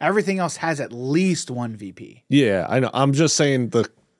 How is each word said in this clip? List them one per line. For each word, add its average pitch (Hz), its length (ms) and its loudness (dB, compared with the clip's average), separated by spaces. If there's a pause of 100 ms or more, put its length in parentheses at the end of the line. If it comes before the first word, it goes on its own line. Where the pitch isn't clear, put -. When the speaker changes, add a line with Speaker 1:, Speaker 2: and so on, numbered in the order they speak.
Speaker 1:
Everything 190 360 0
else 175 200 -4
has 165 220 -2
at 120 120 -10
least 156 580 0
one 120 260 -6
V 101 160 -14
P. - 360 -20
Speaker 2:
Yeah, 110 400 4
I 120 100 0
know. 127 140 0
I'm 139 220 2
just 151 220 2
saying 135 340 0
the, 110 180 0 (320)